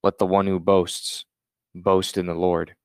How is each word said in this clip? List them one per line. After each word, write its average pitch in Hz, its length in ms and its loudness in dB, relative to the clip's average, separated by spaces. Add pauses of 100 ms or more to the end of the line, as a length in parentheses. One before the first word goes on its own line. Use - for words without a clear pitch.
Let 98 160 0
the 95 80 2
one 98 200 2
who 95 120 -2
boasts 90 640 -2 (500)
boast 95 420 0
in 90 100 -2
the 85 80 -6
Lord. 85 500 -2